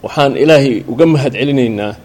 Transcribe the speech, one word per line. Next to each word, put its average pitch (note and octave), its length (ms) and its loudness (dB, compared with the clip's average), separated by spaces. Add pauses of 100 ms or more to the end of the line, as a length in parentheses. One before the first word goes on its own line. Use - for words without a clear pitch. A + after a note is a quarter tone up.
Waxaan C#3 340 -2
Ilaahay C#3 520 2
uga C#3 180 2
mahad C#3+ 260 0
celinaynaa A2+ 600 -2 (100)